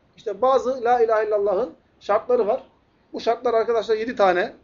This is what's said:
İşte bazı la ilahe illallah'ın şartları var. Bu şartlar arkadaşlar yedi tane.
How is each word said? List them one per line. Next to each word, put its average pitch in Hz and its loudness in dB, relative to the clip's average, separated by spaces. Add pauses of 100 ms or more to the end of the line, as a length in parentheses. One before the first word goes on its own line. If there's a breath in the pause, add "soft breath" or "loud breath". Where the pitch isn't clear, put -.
(180)
İşte 202 -8
bazı 254 0
la 240 2
ilahe 220 2
illallah'ın 208 -2 (260)
şartları 220 0
var. 240 -2 (500)
Bu 226 -10
şartlar 233 -2
arkadaşlar 226 0
yedi 226 -6
tane. 180 2 (100)